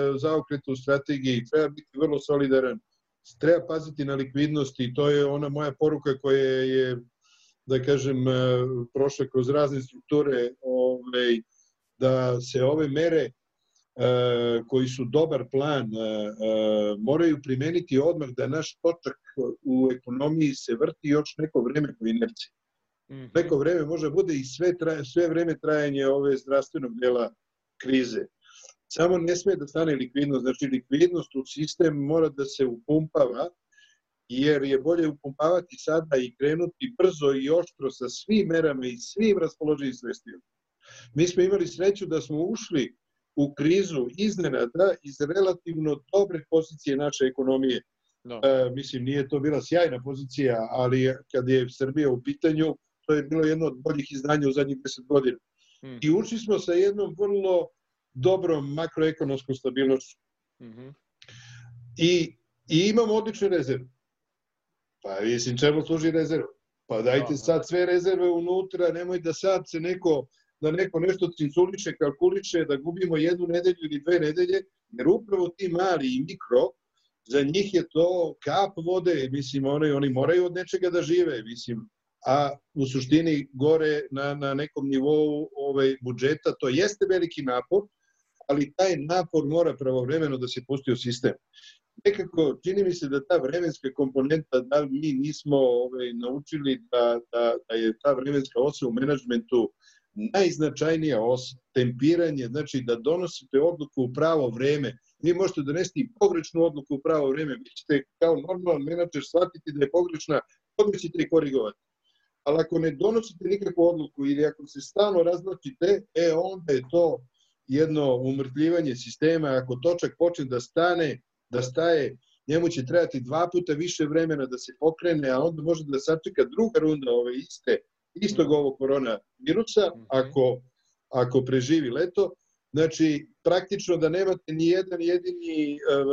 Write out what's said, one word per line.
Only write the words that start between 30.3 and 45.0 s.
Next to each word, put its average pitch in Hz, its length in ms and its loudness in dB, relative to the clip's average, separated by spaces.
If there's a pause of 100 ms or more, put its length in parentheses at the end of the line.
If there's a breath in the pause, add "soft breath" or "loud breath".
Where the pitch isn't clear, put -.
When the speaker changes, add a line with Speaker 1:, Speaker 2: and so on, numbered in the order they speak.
Speaker 1:
Znači, 131 240 -2
likvidnost 143 680 0
u 135 100 -4
sistem 156 500 -2
mora 151 340 0
da 139 160 -6
se 135 200 -2
upumpava, 147 840 0 (800 soft breath)
jer 139 340 2
je 135 160 2
bolje 160 280 0
upumpavati 151 720 -2
sada 156 380 0
i 123 180 -2
krenuti 147 600 -2
brzo 151 380 0
i 135 140 -4
oštro 160 420 -2
sa 120 180 -10
svim 202 380 0
merama 156 380 0
i 120 120 -8
svim 202 400 0
raspoloživim 151 560 -2
sredstvima. 117 480 -12 (720 loud breath)
Mi 170 120 2
smo 180 160 2
imali 190 240 2
sreću 196 380 -2
da 156 160 -2
smo 156 220 -4
ušli 185 520 -4 (400)
u 143 180 0
krizu 160 540 0 (100)
iznenada 170 760 0 (100)